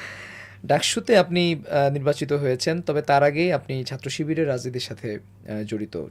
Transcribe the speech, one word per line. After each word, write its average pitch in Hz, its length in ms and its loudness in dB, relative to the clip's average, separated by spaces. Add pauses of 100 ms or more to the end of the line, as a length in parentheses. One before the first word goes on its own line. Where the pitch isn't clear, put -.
(680)
ডাকসুতে 196 500 2
আপনি, 175 380 4
আহ, 139 380 2
নির্বাচিত 143 400 0
হয়েছেন, 143 500 0
তবে 147 200 0
তার 143 200 6
আগেই 151 300 4
আপনি 135 320 -2
ছাত্র 135 260 -8
শিবিরের 156 380 0
রাজনীতির 127 320 -4
সাথে, 110 340 -8
আহ, - 500 -10
জড়িত। 104 460 -6